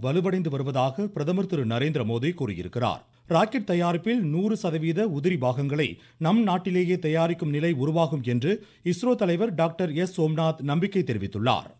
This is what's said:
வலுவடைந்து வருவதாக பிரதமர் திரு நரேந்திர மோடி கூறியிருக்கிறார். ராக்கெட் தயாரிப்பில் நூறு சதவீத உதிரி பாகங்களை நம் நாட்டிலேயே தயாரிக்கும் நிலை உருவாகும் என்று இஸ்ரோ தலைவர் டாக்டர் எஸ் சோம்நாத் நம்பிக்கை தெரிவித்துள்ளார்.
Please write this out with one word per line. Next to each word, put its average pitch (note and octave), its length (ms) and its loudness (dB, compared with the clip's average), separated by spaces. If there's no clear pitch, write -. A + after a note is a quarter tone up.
வலுவடைந்து F3 500 0
வருவதாக C3+ 540 -2
பிரதமர் F3+ 440 -2
திரு D3+ 160 0
நரேந்திர C3 420 0
மோடி A#2 240 0
கூறியிருக்கிறார். G2+ 680 -4
ராக்கெட் G#3+ 440 2
தயாரிப்பில் F3 500 0
நூறு G3+ 240 0
சதவீத E3 500 0
உதிரி D#3+ 380 0
பாகங்களை C#3 420 0
நம் F#3+ 320 4
நாட்டிலேயே F3+ 480 2
தயாரிக்கும் E3 480 0
நிலை D#3+ 180 2
உருவாகும் D#3 500 0
என்று B2+ 200 2
இஸ்ரோ A#3+ 240 2
தலைவர் F3+ 460 0
டாக்டர் E3 320 0
எஸ் F3+ 260 -2
சோம்நாத் D#3+ 420 0
நம்பிக்கை E3+ 480 0
தெரிவித்துள்ளார். G#2 720 -2